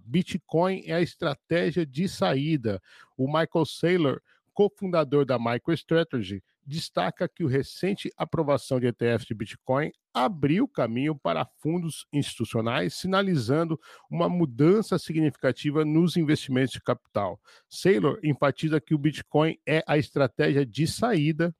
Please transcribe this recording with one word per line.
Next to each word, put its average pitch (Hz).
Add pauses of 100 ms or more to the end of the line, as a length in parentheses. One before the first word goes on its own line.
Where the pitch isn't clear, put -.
Bitcoin 175
é 160
a 175
estratégia 170
de 147
saída. 139 (360)
O 131
Michael 160
Saylor, 165 (320)
cofundador 160
da 131
MicroStrategy, 120 (240)
destaca 170
que -
o 156
recente 139
aprovação 143
de 123
E 120
T 117
Fs -
de -
Bitcoin 131 (200)
abriu 214
caminho 135
para 160 (120)
fundos 165
institucionais, 131
sinalizando 165 (300)
uma 165
mudança 175
significativa 151
nos 160
investimentos 139
de 120
capital. 101 (300)
Saylor 180
enfatiza 151
que -
o -
Bitcoin 151 (120)
é 156
a 151
estratégia 143
de 139
saída, 165